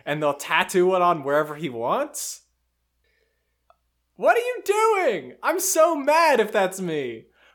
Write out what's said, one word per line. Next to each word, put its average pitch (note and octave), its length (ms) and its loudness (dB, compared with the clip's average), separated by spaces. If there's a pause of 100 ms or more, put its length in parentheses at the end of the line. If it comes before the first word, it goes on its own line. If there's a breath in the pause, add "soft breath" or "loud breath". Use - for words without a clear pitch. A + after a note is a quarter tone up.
and D3+ 160 -4
they'll D3 120 2
tattoo F3+ 640 0
it F3+ 60 2
on E3+ 220 2
wherever D3 320 -2
he D3+ 140 -8
wants? D3+ 720 -6 (1700)
What D#4 200 2
are A#4+ 60 0
you A#4+ 240 -6
doing? F#4 760 0
I'm D#4+ 200 0
so E4 340 2
mad D4 460 2
if G#3+ 100 -2
that's F#3+ 300 -2
me. C#3 460 -6 (280 soft breath)